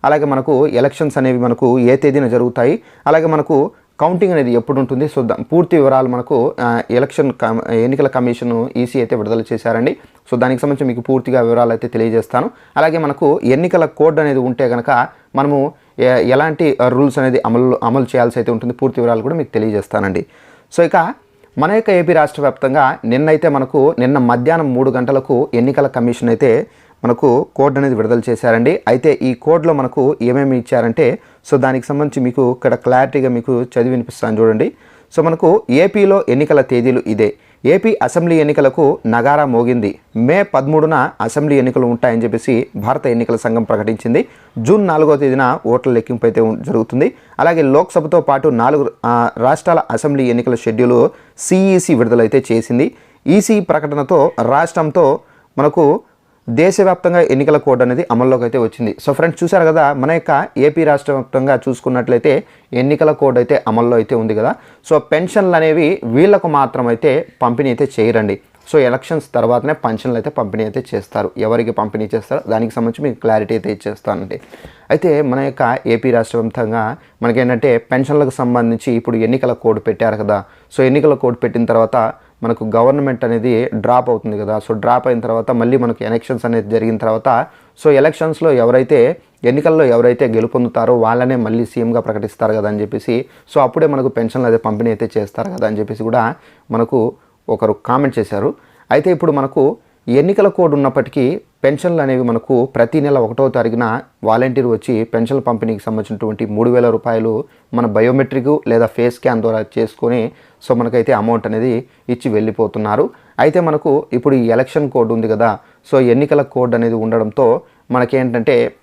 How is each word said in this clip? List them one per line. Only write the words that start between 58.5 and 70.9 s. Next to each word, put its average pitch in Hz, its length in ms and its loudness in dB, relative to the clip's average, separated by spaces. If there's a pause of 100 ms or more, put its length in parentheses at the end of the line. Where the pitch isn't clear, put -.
వచ్చింది. 113 380 -4 (100)
So 139 80 0
ఫ్రెండ్స్, 165 300 -2
చూశారు 170 220 2
కదా, 156 280 2
మన 139 180 -2
యొక్క 156 360 0 (100)
ఏపీ 147 260 2
రాష్ట్ర 143 280 0
వ్యాప్తంగా 131 480 -2 (100)
చూసుకున్నట్లయితే 127 720 0 (300)
ఎన్నికల 147 380 2
కోడ్ 135 260 0
అయితే 123 300 0
అమల్లో 117 280 0
అయితే 117 200 0
ఉంది 110 200 -2
కదా. 110 200 -2 (340)
So 156 80 4
పెన్షన్లు 175 580 0
అనేవి 160 480 2
వీళ్ళకు 175 440 2
మాత్రం 135 400 -2
అయితే 117 400 0 (140)
పంపిణీ 127 280 0
అయితే 131 180 -2 (120)
చేయరండి. 107 400 0 (320)
So 156 80 4
ఎలక్షన్స్ 135 460 -2 (100)
తర్వాతనే 120 380 0
పెన్షన్లు 117 440 -4
అయితే 131 120 -6
పంపిణీ 110 340 -4
అయితే 110 200 -6 (120)